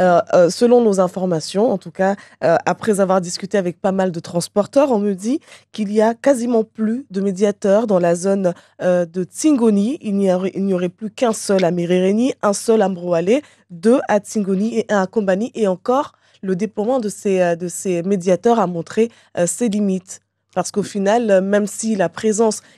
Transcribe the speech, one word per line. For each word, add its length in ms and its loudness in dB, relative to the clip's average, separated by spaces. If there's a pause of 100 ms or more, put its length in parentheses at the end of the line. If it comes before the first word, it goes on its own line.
euh, 200 4 (140)
euh, 160 6
selon 320 4
nos 160 2
informations, 720 0
en 80 -2
tout 140 -18
cas, 240 0 (260)
euh, 140 4 (100)
après 320 -2
avoir 220 2
discuté 360 -6
avec 240 -4
pas 120 -2
mal 180 0
de 80 -8
transporteurs, 720 0
on 80 2
me 160 -2
dit 240 -4 (320)
qu'il 220 -6
y 80 2
a 140 4
quasiment 500 0
plus 460 -6
de 100 -4
médiateurs 680 0
dans 140 2
la 160 2
zone, 380 0 (280)
euh, 240 0
de 160 -6
Tsingoni. 800 0
Il 160 -4
n'y 160 2
aurait, 220 -2
il 120 -4
n'y 80 0
aurait 140 -2
plus 220 -12
qu'un 220 0
seul 320 0
à 60 2
Mirereni, 720 0
un 100 2
seul 300 2
à 60 2
Mbroualé, 540 0 (280)
deux 380 2
à 100 2
Tsingoni 640 -2
et 120 -4
un 100 2
à 40 -2
Kombani. 480 -2
Et 140 0
encore, 440 -2 (300)
le 140 -2
déploiement 420 -2
de 100 -4
ces, 320 -2
euh, 140 2
de 140 -6
ces 340 -4
médiateurs 560 0
a 80 2
montré, 460 -2 (260)
euh, 80 0
ses 220 -2
limites. 540 -4 (340)
Parce 160 -4
qu'au 100 -2
final, 480 0
euh, 100 4
même 280 0
si 260 -6
la 140 0
présence, 540 0 (160)